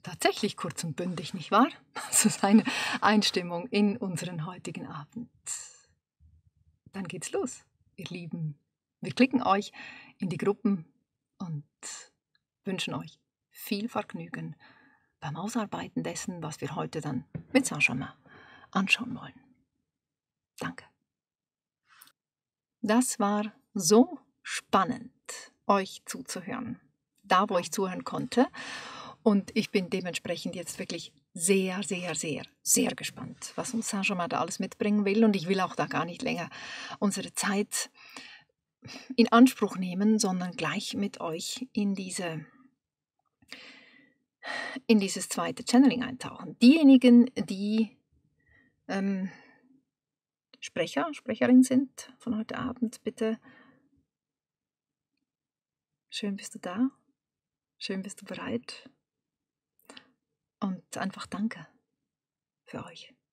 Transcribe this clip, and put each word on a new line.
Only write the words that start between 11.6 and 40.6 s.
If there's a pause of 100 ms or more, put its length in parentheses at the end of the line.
wünschen
euch (320)
viel
Vergnügen (640)
beim
Ausarbeiten
dessen,
was
wir
heute
dann (280)
mit
Saint-Germain (580)
anschauen
wollen. (1200)
Danke. (2000)
Das
war (220)
so (220)
spannend, (540)
euch
zuzuhören, (440)
da
wo
ich
zuhören
konnte. (800)
Und
ich
bin
dementsprechend
jetzt
wirklich (220)
sehr,
sehr,
sehr, (180)
sehr
gespannt,
was
uns
Saint-Germain
da
alles
mitbringen
will.
Und
ich
will
auch
da
gar
nicht
länger (520)
unsere
Zeit (1300)
in
Anspruch
nehmen,
sondern
gleich